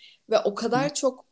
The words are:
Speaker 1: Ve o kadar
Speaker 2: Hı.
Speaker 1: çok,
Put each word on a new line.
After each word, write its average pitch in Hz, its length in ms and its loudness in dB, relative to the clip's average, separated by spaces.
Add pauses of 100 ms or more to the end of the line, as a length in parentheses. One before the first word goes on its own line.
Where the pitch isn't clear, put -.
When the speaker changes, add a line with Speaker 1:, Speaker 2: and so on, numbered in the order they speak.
(300)
Speaker 1:
Ve 220 80 4
o 202 160 0
kadar 240 360 0
Speaker 2:
Hı. 285 40 -8
Speaker 1:
çok, 262 380 -2